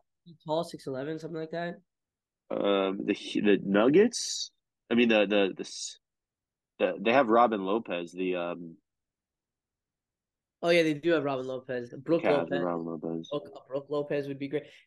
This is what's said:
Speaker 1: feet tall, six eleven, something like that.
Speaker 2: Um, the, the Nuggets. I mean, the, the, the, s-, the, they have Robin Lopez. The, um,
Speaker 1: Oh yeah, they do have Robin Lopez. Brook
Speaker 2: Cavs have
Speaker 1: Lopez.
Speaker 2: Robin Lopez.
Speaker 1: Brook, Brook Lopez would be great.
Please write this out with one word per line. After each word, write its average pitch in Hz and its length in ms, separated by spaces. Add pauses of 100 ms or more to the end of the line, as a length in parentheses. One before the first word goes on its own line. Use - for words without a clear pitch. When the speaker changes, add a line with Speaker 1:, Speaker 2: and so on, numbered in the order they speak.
(260)
Speaker 1:
feet 170 100 (100)
tall, 156 180
six 160 240
eleven, 143 320
something 156 200
like 160 120
that. 170 240 (760)
Speaker 2:
Um, 98 560
the, 101 80 (280)
the 101 220
Nuggets. 131 880 (380)
I 117 60
mean, 120 140
the, 107 160
the, 98 320
the, 98 60
s-, - 340 (840)
the, 92 220
they 110 120
have 135 140
Robin 110 380
Lopez. 95 480
The, 92 220
um, 87 420 (1800)
Speaker 1:
Oh 170 80
yeah, 170 140
they 156 100
do 151 180
have 147 140
Robin 131 200
Lopez. 123 480
Brook 160 300
Speaker 2:
Cavs 208 60
have 185 80 (120)
Speaker 1:
Lopez. - 140
Speaker 2:
Robin 85 220
Lopez. 82 440
Speaker 1:
Brook, - 380
Brook 139 220
Lopez 147 400
would 135 100
be 139 80
great. 143 160 (240)